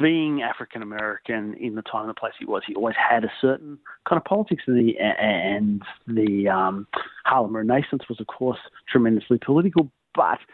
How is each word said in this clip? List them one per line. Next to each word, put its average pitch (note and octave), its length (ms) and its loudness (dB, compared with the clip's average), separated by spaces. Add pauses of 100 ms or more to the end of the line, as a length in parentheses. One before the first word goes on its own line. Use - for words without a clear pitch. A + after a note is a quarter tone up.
being D#3 400 0
African A#2+ 400 -8
American G#2+ 720 -6
in A2+ 220 -8
the A2 60 -8
time A2 200 -6
and G#2+ 80 -8
the A2 40 -10
place A2+ 240 -8
he - 60 -14
was, G#2+ 240 -4
he G2+ 80 -8
always A2 220 -2
had A#2 260 4
a A2 160 -4
certain C#3+ 400 0 (280)
kind E3+ 100 4
of D#3 80 -2
politics, G3+ 420 0
and B2+ 100 4
the, A2+ 200 4
a-, G#2 240 0
and G2+ 600 0 (240)
the, G#2 440 2
um, F#2+ 360 0 (380)
Harlem A2+ 320 2
Renaissance B2 540 0
was, A2+ 100 -8
of A2 80 -10
course, B2+ 320 -4 (300)
tremendously A2+ 480 4
political. D#3+ 520 2 (240)
But B2 260 2 (140)